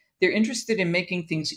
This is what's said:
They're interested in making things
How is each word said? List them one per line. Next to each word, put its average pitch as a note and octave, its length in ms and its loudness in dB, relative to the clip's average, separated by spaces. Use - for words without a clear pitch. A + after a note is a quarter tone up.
They're F#3 120 4
interested A3 480 0
in F3 100 2
making F3 360 -2
things D#3+ 300 -2